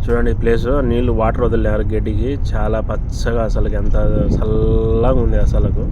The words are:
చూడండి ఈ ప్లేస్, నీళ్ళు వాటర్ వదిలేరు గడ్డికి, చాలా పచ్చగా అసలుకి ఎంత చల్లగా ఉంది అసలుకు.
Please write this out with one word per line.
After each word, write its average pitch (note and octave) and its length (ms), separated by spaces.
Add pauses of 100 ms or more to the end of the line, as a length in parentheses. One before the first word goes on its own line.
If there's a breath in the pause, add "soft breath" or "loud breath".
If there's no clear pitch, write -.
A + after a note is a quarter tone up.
చూడండి A#2+ 300
ఈ G#2+ 80
ప్లేస్, A2+ 240 (240)
నీళ్ళు A#2+ 300
వాటర్ A2+ 260
వదిలేరు A2 480
గడ్డికి, A2 380 (200)
చాలా G#2+ 280 (100)
పచ్చగా A#2 600
అసలుకి - 320
ఎంత G#2 140 (400)
చల్లగా A2 920
ఉంది A2 200
అసలుకు. G#2 460